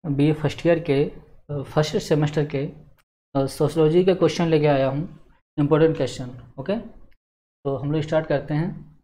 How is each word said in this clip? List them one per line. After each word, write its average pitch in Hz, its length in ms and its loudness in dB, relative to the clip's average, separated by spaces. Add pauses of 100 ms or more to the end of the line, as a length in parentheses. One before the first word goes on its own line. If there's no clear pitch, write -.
B 147 280 2
first - 320 -4
year 170 140 4
के, 151 320 0 (400)
अ, 143 120 -6
first 151 340 -2
semester 151 480 0
के, 143 260 -6 (640)
अ, 135 100 0
सोशियोलॉजी 156 600 2
के 185 100 4
question 165 320 2
लेके 156 200 4
आया 135 200 4
हूँ, 143 320 -6 (400)
important 151 360 4
question। - 640 -8
ओके, 190 180 -4 (880)
तो 139 120 -2
हम 143 140 -4
लोग 156 100 0
start 156 260 -2
करते 147 260 -2
हैं। - 500 -6